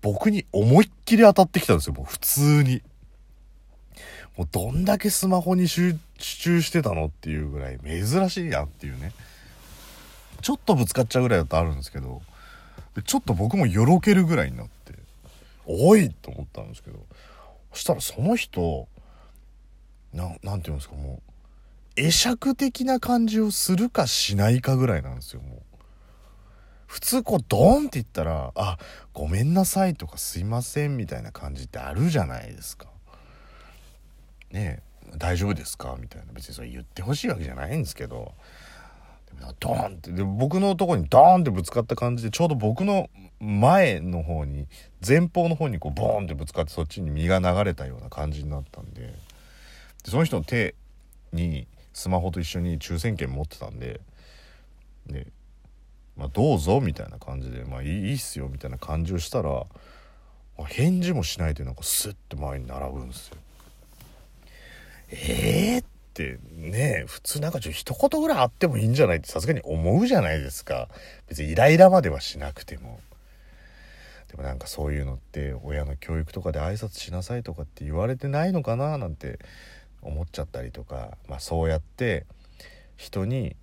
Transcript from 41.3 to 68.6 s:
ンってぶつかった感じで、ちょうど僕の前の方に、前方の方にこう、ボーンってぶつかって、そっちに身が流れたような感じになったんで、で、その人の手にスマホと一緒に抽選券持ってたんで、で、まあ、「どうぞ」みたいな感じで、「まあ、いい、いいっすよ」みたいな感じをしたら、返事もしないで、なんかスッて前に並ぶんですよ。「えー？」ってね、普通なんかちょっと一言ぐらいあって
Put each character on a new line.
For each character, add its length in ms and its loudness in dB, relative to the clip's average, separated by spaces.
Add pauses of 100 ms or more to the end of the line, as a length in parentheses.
ン 20 4
っ 40 4
て 60 0
ぶ 120 -2
つ 80 -6
か 100 0
っ 60 -2
た 100 -2
感 220 -2
じ 60 -8
で、 60 -2
ち 120 -8
ょ 20 4
う 40 2
ど 60 0
僕 300 0
の 240 0 (320)
前 600 4
の 220 -4
方 220 -4
に、 220 -8 (400)
前 220 4
方 200 0
の 60 2
方 160 -2
に 80 -4
こ 100 -8
う、 40 -6
ボ 260 0
ー 20 -2
ン 60 -4
っ 20 -6
て 60 -6
ぶ 100 -8
つ 80 -12
か 100 -2
っ 40 2
て、 60 -14
そ 100 -4
っ 40 -4
ち 140 -12
に 80 -6
身 180 -2
が 120 2
流 260 2
れ 80 -2
た 140 -8
よ 120 -12
う 40 -16
な 80 -14
感 220 -6
じ 120 -8
に 60 -8
な 100 -6
っ 100 -10
た 120 -20
ん 100 -16
で、 80 -16
で、 140 -14 (960)
そ 80 0
の 60 4
人 120 -2
の 80 -2
手 300 -2 (580)
に 340 -4 (280)
ス 160 -6
マ 100 2
ホ 100 -2
と 80 -6
一 80 -4
緒 140 -6
に 180 -2
抽 200 -6
選 180 -2
券 140 -6
持 140 -6
っ 20 -10
て 120 -16
た 100 -14
ん 100 -14
で、 240 -12 (1040)
で、 200 -10 (880)
ま 100 -10
あ、 60 -6
「ど 240 2
う 20 0
ぞ」 260 2
み 100 -2
た 100 -10
い 60 -16
な 80 -16
感 220 -10
じ 100 -8
で、 160 -10
「ま 120 -10
あ、 40 -8
い 40 -8
い、 20 -6
い 40 -4 (200)
い 20 -2
っ 40 -6
す 200 -10
よ」 140 -8
み 60 -10
た 100 -12
い 20 -8
な 80 -10
感 260 -4
じ 100 -4
を 40 -2
し 120 -8
た 120 -2
ら、 220 -4 (1000)
返 340 0
事 120 0
も 120 -2
し 160 -8
な 80 0
い 60 -2
で、 100 -10
な 80 -8
ん 20 -8
か 80 -16
ス 280 -4
ッ 40 -12
て 220 -16
前 220 -8
に 80 -10
並 260 -8
ぶ 120 -10
ん 40 -14
で 60 -14
す 140 -18
よ。 80 -20 (1700)
「え 720 2
ー？」 40 -12
っ 20 -20 (280)
て 240 -8 (140)
ね、 540 -2
普 160 -16
通 180 -6
な 80 -4
ん 40 -6
か 80 -6
ち 80 -8
ょ 20 -8
っ 20 -8
と 60 -10 (160)
一 140 2
言 120 0
ぐ 80 0
ら 80 2
い 40 -2
あ 40 6
っ 60 0
て 160 -2